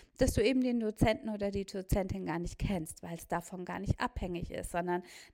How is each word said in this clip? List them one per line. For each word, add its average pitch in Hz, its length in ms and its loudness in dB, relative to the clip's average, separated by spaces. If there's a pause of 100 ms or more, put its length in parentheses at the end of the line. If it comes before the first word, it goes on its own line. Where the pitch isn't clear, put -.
(180)
dass 262 160 6
du 220 100 4
eben 254 160 6
den 247 180 2
Dozenten 220 520 2
oder 202 200 -2
die 196 140 -2
Dozentin 190 640 0
gar 165 120 0
nicht 175 220 -6
kennst, 175 420 -2
weil 170 140 -8
es - 100 -14
davon 175 380 -4
gar 180 160 -6
nicht 202 180 0
abhängig 180 540 -2
ist, - 180 -6
sondern 175 320 0 (320)